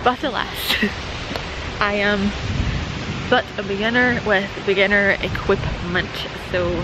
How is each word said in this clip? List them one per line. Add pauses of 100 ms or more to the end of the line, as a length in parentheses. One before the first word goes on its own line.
But
alas, (480)
<laughs>
I
am (960)
but (140)
a
beginner
with (160)
beginner
equipment, (420)
so (120)